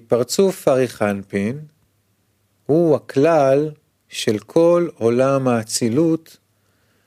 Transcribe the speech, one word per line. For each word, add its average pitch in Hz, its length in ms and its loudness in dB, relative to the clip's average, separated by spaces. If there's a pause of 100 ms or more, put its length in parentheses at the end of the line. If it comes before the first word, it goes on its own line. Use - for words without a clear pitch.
פרצוף 147 600 0
אריך 131 340 0
אנפין 101 580 -4 (1080)
הוא 160 300 2
הכלל 143 760 2 (380)
של 107 300 -4
כל 170 560 0
עולם 131 520 0
האצילות, 127 880 -2 (680)